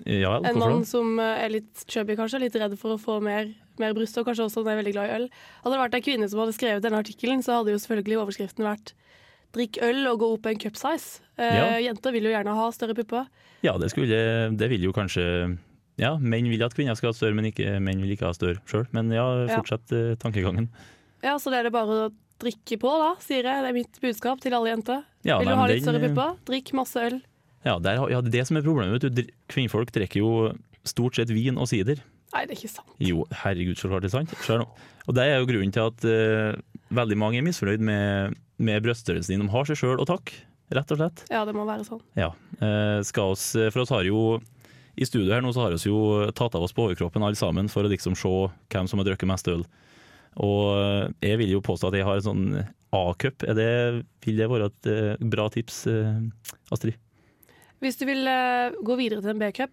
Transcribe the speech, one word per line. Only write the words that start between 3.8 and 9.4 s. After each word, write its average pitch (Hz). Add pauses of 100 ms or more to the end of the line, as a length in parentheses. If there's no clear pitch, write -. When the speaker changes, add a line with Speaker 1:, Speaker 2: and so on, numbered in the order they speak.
Speaker 2:
bryst, 220
og 233
kanskje 226
også 220
at 220
han 214
er 214
veldig 202
glad 202
i 220
øl. 247 (340)
Hadde 262
det 269
vært 240
en 247
kvinne 220
som 208
hadde 226
skrevet 214
denne 214
artikkelen, 247
så 240
hadde 214
jo 202
selvfølgelig 214
overskriften 202
vært 208 (600)